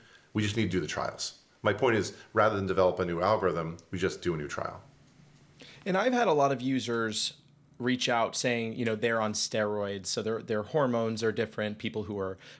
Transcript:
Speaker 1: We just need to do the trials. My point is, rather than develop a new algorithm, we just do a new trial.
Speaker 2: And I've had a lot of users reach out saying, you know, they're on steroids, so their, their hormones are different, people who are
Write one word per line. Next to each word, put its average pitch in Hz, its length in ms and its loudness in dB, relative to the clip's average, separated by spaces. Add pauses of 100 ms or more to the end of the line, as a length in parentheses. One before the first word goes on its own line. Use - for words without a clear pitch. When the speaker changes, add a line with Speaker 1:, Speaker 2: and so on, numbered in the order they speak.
(340)
Speaker 1:
We 110 80 0
just 104 160 -2
need 101 140 0
to 92 60 0
do - 20 2
the 76 80 -2
trials. - 480 -6 (260)
My 107 120 2
point 117 220 4
is, 98 180 0 (200)
rather 107 220 4
than 98 100 -2
develop 92 340 4
a 92 60 0
new 85 160 -2
algorithm, 87 560 2 (140)
we 92 80 -6
just 87 240 -2
do 87 100 0
a 80 40 -2
new 73 100 -6
trial. - 340 -8 (1040)
Speaker 2:
And 185 100 0
I've 233 180 2
had 240 140 4
a 170 60 4
lot 139 180 4
of 127 80 -2
users 117 720 -2 (460)
reach 123 280 0
out 117 280 2
saying, 117 400 0
you 120 100 -2
know, 110 100 2
they're 113 240 2
on 107 140 2
steroids, 104 760 -2
so - 140 -2
their, 110 200 -2
their 107 200 -2
hormones 113 640 0
are 110 80 4
different, 107 480 -4
people 110 240 -6
who 101 160 -8
are 95 180 -4 (220)